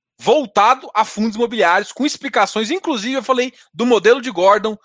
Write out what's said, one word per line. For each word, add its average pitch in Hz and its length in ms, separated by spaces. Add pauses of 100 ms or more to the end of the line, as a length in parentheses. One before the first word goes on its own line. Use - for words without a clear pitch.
(180)
voltado 240 760
a 214 100
fundos 214 320
imobiliários, 208 560
com 254 140
explicações, 247 680
inclusive 262 440
eu 262 80
falei 247 300 (200)
do 208 120
modelo 240 360
de 247 100
Gordon, 202 540